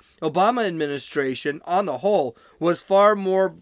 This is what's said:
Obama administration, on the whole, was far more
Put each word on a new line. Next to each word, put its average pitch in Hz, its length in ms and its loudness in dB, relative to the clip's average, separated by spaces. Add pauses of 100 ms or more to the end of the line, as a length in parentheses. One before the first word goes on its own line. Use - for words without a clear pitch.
(220)
Obama 202 460 0
administration, 143 960 -4
on 185 220 -2
the 131 140 -6
whole, 175 360 0 (240)
was 170 220 0
far 202 340 4
more 190 460 0